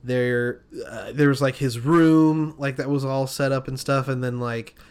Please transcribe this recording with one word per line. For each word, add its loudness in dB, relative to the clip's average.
there, -2
uh, -12
there 4
was, 0
like, 0
his -4
room, 4
like, -4
that -4
was 0
all -2
set -2
up -4
and -8
stuff. -2
And -4
then, -4
like, -6